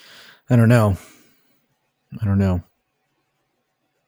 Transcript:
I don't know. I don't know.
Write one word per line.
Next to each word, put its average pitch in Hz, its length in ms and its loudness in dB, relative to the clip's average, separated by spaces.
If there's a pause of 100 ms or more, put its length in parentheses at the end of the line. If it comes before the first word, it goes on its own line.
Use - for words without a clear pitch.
(500)
I 127 80 2
don't 113 120 4
know. 107 280 0 (1200)
I 104 40 -8
don't 98 140 -2
know. 92 240 -2 (1400)